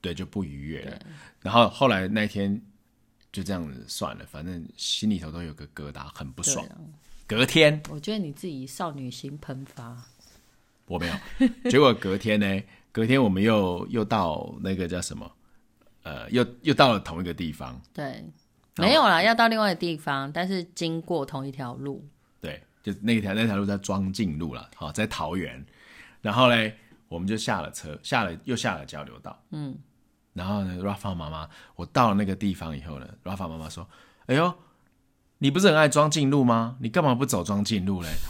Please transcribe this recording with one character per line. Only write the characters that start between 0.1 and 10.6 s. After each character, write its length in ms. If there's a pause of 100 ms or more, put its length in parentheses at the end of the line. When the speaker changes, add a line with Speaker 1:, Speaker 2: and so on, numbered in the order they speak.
Speaker 1:
就 140
不 160
愉 240
悦 160
了。 80
Speaker 2:
对。 100 (420)
Speaker 1:
然 120
后 140
后 180
来 220
那 180
天 340 (720)
就 100
这 120
样 200
子 140
算 320
了， 80
反 180
正 220 (100)
心 320
里 120
头 100
都 140
有 100
个 140
疙 240
瘩， 200
很 200
不 100
爽。 240
Speaker 2:
对 60
啊。 60 (500)
Speaker 1:
隔 180
天， 420
Speaker 2:
我 120
觉 100
得 80
你 140
自 160
己 180
少 240
女 180
心 300
喷 260
发。 400 (800)